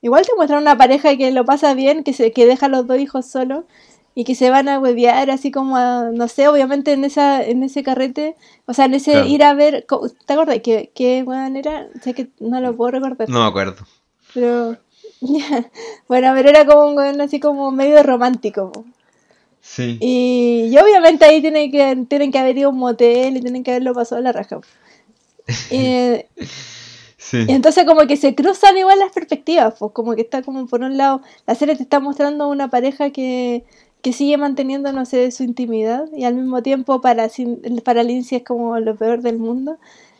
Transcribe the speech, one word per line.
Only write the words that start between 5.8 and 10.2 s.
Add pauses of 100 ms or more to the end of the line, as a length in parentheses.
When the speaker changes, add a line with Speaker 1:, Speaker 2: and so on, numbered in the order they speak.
Speaker 1:
no
sé,
obviamente
en
esa,
en
ese
carrete, (300)
o
sea,
en
ese
Speaker 2:
Claro.
Speaker 1:
ir
a
ver,
co-, (160)